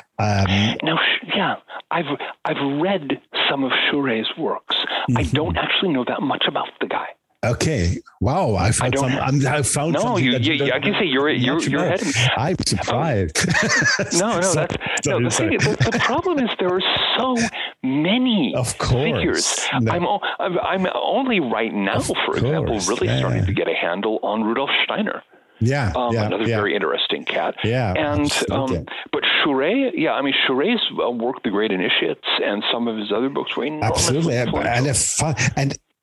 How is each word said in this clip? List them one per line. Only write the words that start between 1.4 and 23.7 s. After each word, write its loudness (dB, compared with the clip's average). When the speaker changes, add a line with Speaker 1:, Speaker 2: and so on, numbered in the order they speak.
Speaker 2:
I've, -2
I've -2
read -2
some 0
of 0
Schuré's 0
works. -4
I 0
Speaker 1:
Mm-hmm. 0
Speaker 2:
don't -2
actually 0
know 0
that -2
much -2
about -2
the -2
guy. -4
Speaker 1:
Okay. 0
Wow. 2
I 2
found 0
Speaker 2:
I 2
don't 2
Speaker 1:
some, 0
Speaker 2:
ha- -2
Speaker 1:
I'm, 2
I 2
found 0
Speaker 2:
No, 2
Speaker 1:
something 2
Speaker 2:
you, 4
Speaker 1:
that 2
you 2
Speaker 2:
you, 2
Speaker 1:
don't 2
Speaker 2:
I 2
can 0
say 0
you're, 2
Speaker 1:
know 2
Speaker 2:
you're, 2
Speaker 1:
much 0
Speaker 2:
you're 2
Speaker 1:
about. 2
Speaker 2:
ahead -2
of 0
me. 2
Speaker 1:
I'm 2
surprised. 0
<laughs> 2
Speaker 2:
No, 2
no, 0
Speaker 1:
Sorry, 2
Speaker 2:
that's, -4
no, 2
Speaker 1:
sorry, 2
Speaker 2:
the 0
Speaker 1:
sorry. 0
Speaker 2:
thing 2
is, 0
the, 2
the 0
problem 0
is 2
there 0
are 2
so 0
many 2
Speaker 1:
Of -2
course. 2
Speaker 2:
figures. 0
Speaker 1:
No. 2
Speaker 2:
I'm 0
o-, 0
I'm, -2
I'm 0
only 0
right 0
now, 0
Speaker 1:
Of -2
Speaker 2:
for -2
example, 0
Speaker 1:
course, -2
Speaker 2:
really 0
Speaker 1:
yeah. 2
Speaker 2:
starting 0
to 0
get 0
a 0